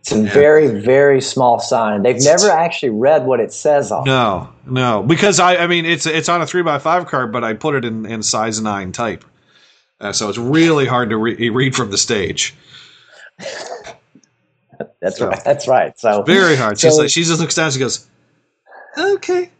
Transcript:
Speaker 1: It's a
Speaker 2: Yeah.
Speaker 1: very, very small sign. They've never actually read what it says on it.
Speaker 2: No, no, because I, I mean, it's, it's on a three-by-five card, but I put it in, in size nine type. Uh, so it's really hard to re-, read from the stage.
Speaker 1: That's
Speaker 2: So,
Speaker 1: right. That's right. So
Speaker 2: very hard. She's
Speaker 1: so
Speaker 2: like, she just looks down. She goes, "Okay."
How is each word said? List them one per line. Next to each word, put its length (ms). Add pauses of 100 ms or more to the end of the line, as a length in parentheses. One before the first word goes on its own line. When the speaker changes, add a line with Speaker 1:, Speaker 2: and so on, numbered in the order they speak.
Speaker 1:
It's 100
a 80
Speaker 2:
Yeah. 160
Speaker 1:
very, 320
very 540
small 400
sign. 420
They've 180
never 300
actually 400
read 360
what 120
it 140
says 400
on 160
it. 20
Speaker 2:
No, 380 (180)
no, 380
because 340
I, 180
I 120
mean, 180
it's, 180
it's 240
on 140
a 60
three-by-five 580
card, 260
but 120
I 100
put 220
it 80
in, 220
in 180
size 360
nine 300
type. 340 (760)
Uh, 120
so 160
it's 80
really 480
hard 260
to 60
re-, 320
read 260
from 160
the 60
stage. 560 (2500)
Speaker 1:
That's 180
Speaker 2:
So, 100
Speaker 1:
right. 160
That's 240
right. 300
So 240
Speaker 2:
very 340
hard. 240
She's 140
Speaker 1:
so 80
Speaker 2:
like, 80
she 120
just 180
looks 140
down. 160
She 80
goes, 280 (920)
"Okay." 600